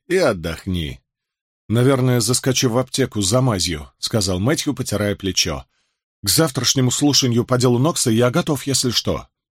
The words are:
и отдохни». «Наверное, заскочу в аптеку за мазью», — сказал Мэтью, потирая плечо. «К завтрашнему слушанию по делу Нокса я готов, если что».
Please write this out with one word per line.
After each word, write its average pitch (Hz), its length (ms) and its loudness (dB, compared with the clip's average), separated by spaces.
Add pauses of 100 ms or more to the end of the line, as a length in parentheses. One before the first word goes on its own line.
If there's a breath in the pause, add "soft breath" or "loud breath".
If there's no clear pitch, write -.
и 175 100 -2
отдохни». 87 840 -2 (680)
«Наверное, 123 520 2
заскочу 123 500 0
в 117 80 0
аптеку 127 420 -2
за 107 220 2
мазью», — 87 560 -2
сказал 95 400 -2
Мэтью, 135 360 -2
потирая 104 420 -4
плечо. 87 500 -4 (560)
«К 98 80 -2
завтрашнему 135 600 2
слушанию 131 540 2
по 123 140 0
делу 120 200 4
Нокса 139 320 0
я 120 200 4
готов, 151 360 -2
если 131 240 0
что». - 380 -4 (240)